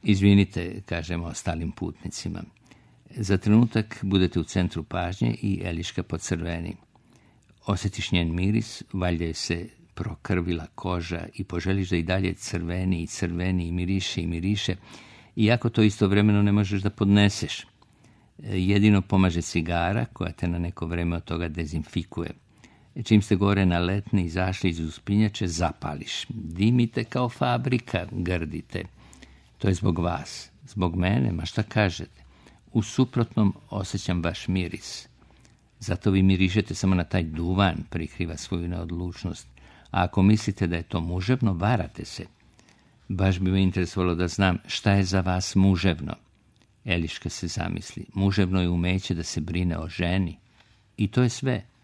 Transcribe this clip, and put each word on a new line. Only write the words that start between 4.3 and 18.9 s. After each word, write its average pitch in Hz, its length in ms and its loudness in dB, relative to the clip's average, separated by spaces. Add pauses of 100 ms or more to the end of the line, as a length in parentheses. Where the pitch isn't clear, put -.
u 80 40 0
centru 87 400 0
pažnje 98 580 -2
i 98 220 0
Eliška 85 380 -6
pocrveni. 85 760 -6 (880)
Osjetiš - 460 -2
njen 85 220 2
miris, 104 480 -2 (100)
valjda 87 320 -2
joj 80 100 -4
se 85 340 -6 (260)
prokrvila 87 800 -4
koža 87 600 -6
i 98 100 -8
poželiš 92 440 -2
da 92 80 0
i 82 60 0
dalje 92 320 0
crveni 87 680 -2
i - 40 -6
crveni 87 600 -2
i 85 40 -4
miriše 90 500 -2
i 85 40 -4
miriše, 92 500 -2 (600)
iako 113 320 4
to 113 140 2
istovremeno 104 600 4
ne 101 100 4
možeš 101 300 0
da 98 80 0
podneseš. 101 760 2 (720)
Jedino 101 640 4